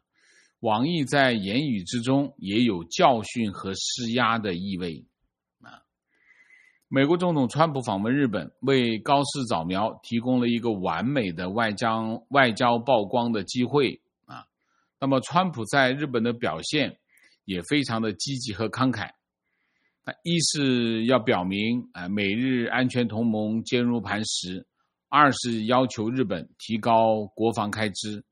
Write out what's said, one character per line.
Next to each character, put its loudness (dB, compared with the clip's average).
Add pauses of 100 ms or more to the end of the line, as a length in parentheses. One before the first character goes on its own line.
(600)
王 2
毅 0
在 4
言 -2
语 -2
之 -6
中 0
也 0
有 0
教 2
训 -4
和 -6
施 -6
压 2
的 -2
意 -6
味 -8 (560)
啊。 -20 (1040)
美 4
国 4
总 0
统 2
川 2
普 -4
访 0
问 0
日 2
本， -4
为 2
高 2
市 -4
早 -2
苗 -2
提 -4
供 0
了 0
一 0
个 -2
完 -2
美 -2
的 -6
外 0
交， -4
外 4
交 2
曝 2
光 0
的 -2
机 -2
会 0 (220)
啊。 -18 (540)
那 -2
么 4
川 0
普 -6
在 2
日 -4
本 0
的 0
表 -4
现 -2 (460)
也 -4
非 0
常 -2
的 -2
积 -6
极 -8
和 -2
慷 0
慨。 -6 (920)
那 -10 (120)
一 0
是 0
要 4
表 2
明， -2
啊， -10
美 0
日 0
安 2
全 0
同 -4
盟 0
坚 0
如 0
磐 -4
石， -8 (420)
二 6
是 -2
要 4
求 -4
日 0
本 -6
提 -6
高 4
国 -2
防 -2
开 -2
支 -10